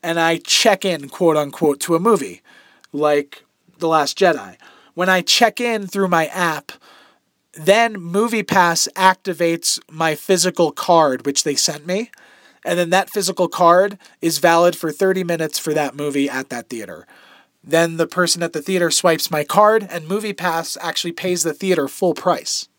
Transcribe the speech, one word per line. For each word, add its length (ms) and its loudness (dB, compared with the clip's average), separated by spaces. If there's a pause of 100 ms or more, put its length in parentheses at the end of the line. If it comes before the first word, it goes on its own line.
and 160 -4
I 200 0
check 460 2
in, 240 -4
quote 280 2
unquote, 440 0
to 140 -2
a 60 2
movie, 420 0 (480)
like 540 -2 (340)
The 80 -4
Last 320 0
Jedi. 380 0 (380)
When 140 -2
I 140 2
check 380 2
in 260 -2
through 220 0
my 180 2
app, 460 -4 (840)
then 380 2
MoviePass 1000 0
activates 840 0 (100)
my 280 -2
physical 560 0
card, 520 2
which 200 -2
they 100 -2
sent 320 -4
me. 240 -4 (540)
And 120 -2
then 140 -2
that 200 2
physical 360 -2
card 500 4 (240)
is 180 -2
valid 360 4
for 160 -6
thirty 320 0
minutes 340 -4
for 160 -4
that 220 -2
movie 340 -2
at 200 -8
that 200 -12
theater. 380 -14 (560)
Then 340 0
the 120 0
person 340 -2
at 120 -6
the 60 -4
theater 300 0
swipes 400 0
my 140 -2
card, 440 4
and 200 -10
MoviePass 720 -6
actually 320 -6
pays 320 -4
the 100 -2
theater 320 0
full 260 -2
price. 540 -4 (120)